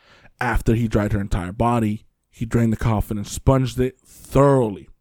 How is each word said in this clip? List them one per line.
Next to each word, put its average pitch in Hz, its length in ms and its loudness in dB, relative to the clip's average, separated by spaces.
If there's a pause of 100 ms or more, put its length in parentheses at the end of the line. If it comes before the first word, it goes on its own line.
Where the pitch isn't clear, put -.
(400)
After 117 340 0
he 117 140 -2
dried 104 240 0
her 101 80 0
entire 95 320 -4
body, 113 520 0 (240)
he - 180 -12
drained 113 260 0
the 107 40 -2
coffin 110 400 -2
and 101 100 -8
sponged 131 520 0
it 127 220 -4
thoroughly. 131 880 0 (120)